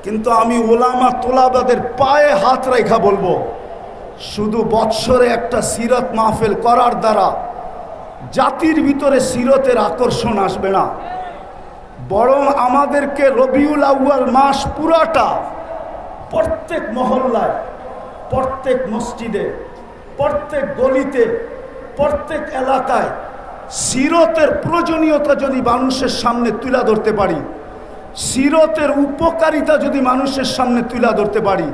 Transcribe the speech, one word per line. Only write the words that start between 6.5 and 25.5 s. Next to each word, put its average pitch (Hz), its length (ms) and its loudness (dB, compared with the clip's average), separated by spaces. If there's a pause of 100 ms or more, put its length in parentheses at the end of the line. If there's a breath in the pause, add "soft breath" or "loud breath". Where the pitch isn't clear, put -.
করার 240 360 4
দ্বারা 208 260 2 (1080)
জাতির 311 500 2
ভিতরে 277 320 2 (120)
সিরতের 254 480 2 (100)
আকর্ষণ 226 480 0 (100)
আসবে 196 300 -2
না, 160 80 4 (1300)
বরং 254 300 4 (240)
আমাদেরকে 277 580 2 (160)
রবিউল 285 520 2
আউয়াল 262 320 2 (120)
মাস 277 220 4 (180)
পুরাটা 311 520 2 (1040)
প্রত্যেক - 500 -2 (140)
মহল্লায়, 254 580 0 (760)
প্রত্যেক 262 460 -2 (140)
মসজিদে, 226 520 -6 (720)
প্রত্যেক 294 460 -2 (140)
গলিতে, 262 460 2 (720)
প্রত্যেক 294 440 -2 (200)
এলাকায় 262 480 0 (720)
সিরতের 320 680 2 (120)
প্রয়োজনীয়তা 311 720 2 (100)
যদি 262 140 -2 (120)